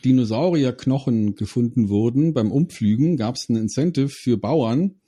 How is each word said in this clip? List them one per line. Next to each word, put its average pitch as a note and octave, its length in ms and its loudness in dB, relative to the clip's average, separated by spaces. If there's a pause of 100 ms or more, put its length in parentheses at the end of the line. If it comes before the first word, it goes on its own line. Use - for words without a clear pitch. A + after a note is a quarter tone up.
Dinosaurierknochen B2+ 1300 0
gefunden A#2 540 -2
wurden A#2+ 460 0
beim G#2+ 180 0
Umpflügen, C#3 640 0
gab's A#2 320 -6
ein A#2 80 2
Incentive C3+ 520 -2
für A#2+ 280 -2
Bauern. C3 600 -2 (120)